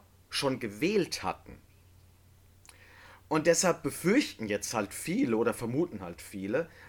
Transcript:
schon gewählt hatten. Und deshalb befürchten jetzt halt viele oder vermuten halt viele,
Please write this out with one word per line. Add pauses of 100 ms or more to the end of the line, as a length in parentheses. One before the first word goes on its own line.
(300)
schon
gewählt
hatten. (1700)
Und
deshalb
befürchten
jetzt
halt
viele
oder
vermuten
halt
viele, (220)